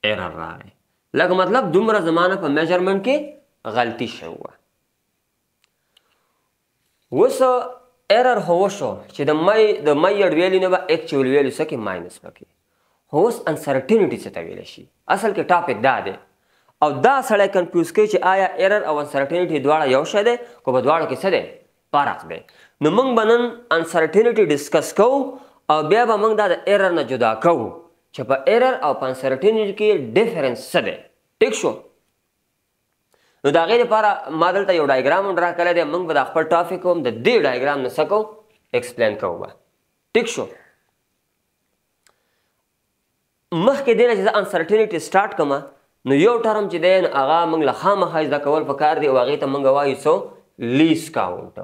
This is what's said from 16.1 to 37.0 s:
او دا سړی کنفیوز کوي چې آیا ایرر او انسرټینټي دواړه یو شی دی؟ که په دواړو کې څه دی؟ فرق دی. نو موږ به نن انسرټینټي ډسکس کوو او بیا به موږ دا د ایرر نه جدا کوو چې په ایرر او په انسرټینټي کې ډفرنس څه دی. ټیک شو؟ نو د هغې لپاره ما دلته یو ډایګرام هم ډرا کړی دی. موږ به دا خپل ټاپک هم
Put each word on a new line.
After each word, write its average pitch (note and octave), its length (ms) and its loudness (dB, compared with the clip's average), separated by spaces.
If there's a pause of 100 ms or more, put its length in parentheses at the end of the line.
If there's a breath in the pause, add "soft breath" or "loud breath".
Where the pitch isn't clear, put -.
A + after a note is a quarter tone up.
او D3+ 60 2 (180)
دا C#4 80 6 (140)
سړی G3+ 260 4
کنفیوز F3 420 0
کوي G#3+ 140 4
چې G3 60 0 (160)
آیا F#3+ 140 2 (140)
ایرر G3 200 2 (100)
او D3+ 100 0
انسرټینټي D3 640 -2
دواړه D3+ 200 2 (100)
یو C#3+ 80 4 (100)
شی G#3 160 2
دی؟ A#3+ 80 0
که - 380 -10
په B2+ 120 2
دواړو D#3+ 220 2
کې C3 140 -6
څه G3 120 0
دی؟ G2 80 0 (540)
فرق A#2+ 220 0 (100)
دی. D#2+ 100 -12 (420 soft breath)
نو C#3+ 60 2 (120)
موږ C4 100 2 (100)
به A3 120 0
نن A#3 120 4 (360)
انسرټینټي F#3 640 2 (100)
ډسکس C#3+ 480 -2
کوو C4 180 4 (560 loud breath)
او - 20 0 (140)
بیا A#3 140 4
به A3 180 2
موږ A3 100 2 (100)
دا - 100 0
د - 20 2 (160)
ایرر G3 200 2 (100)
نه - 100 -2
جدا A#2 220 2 (160)
کوو B2+ 180 0 (480)
چې C#3 60 -12 (100)
په C3+ 40 4 (200)
ایرر B3+ 300 2
او C#3 80 0 (100)
په - 80 -4
انسرټینټي F#3+ 680 0
کې G#3+ 100 2 (260)
ډفرنس D3+ 440 0 (120)
څه E3+ 160 2
دی. E2 100 -8 (460)
ټیک A#3+ 100 0 (100)
شو؟ C3 100 0 (1700)
نو D3 80 2
د - 80 8
هغې G#3 180 2
لپاره G#3 580 0
ما E3+ 160 4
دلته G3 200 0
یو D3+ 120 2
ډایګرام C#3 380 2
هم F#3+ 100 -4
ډرا E3+ 220 0
کړی F3 180 0
دی. E3+ 160 2
موږ F3+ 160 -4
به D#3+ 120 -4
دا C3 100 0
خپل D#3+ 240 0
ټاپک F3 380 -2
هم E3+ 120 -2